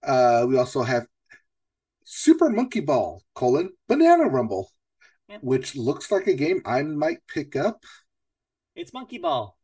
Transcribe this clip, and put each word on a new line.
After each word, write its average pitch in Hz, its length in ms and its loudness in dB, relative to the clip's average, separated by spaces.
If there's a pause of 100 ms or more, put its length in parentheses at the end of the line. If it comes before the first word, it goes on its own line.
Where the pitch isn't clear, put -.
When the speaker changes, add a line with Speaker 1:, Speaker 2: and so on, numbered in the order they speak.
Speaker 1:
Uh, 123 460 4
we 131 80 2
also 127 260 0
have 120 240 -2 (960)
Super 330 440 2
Monkey 233 320 -2
Ball, 131 420 -2 (120)
colon, 135 360 0 (180)
Banana 330 400 4
Rumble, 113 420 -4 (580)
Speaker 2:
Yep. - 140 -20
Speaker 1:
which 127 340 -4
looks 131 340 -4
like 196 160 0
a 190 80 2
game 156 300 -2
I 123 180 0
might 156 360 -4 (100)
pick 143 280 -8
up. - 280 -2 (920)
Speaker 2:
It's 175 180 -16
Monkey 247 260 -14
Ball. 139 460 -6